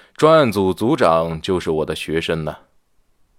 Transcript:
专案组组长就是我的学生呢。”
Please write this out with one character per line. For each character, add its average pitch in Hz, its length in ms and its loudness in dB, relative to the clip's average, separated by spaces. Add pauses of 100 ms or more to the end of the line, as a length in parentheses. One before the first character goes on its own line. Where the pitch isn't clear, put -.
(160)
专 156 180 4
案 151 160 4
组 95 240 0
组 113 220 -2
长 82 460 0
就 92 180 -2
是 87 100 -4
我 78 160 -2
的 80 80 -6
学 78 280 -4
生 80 240 -4
呢。” 76 100 -8 (840)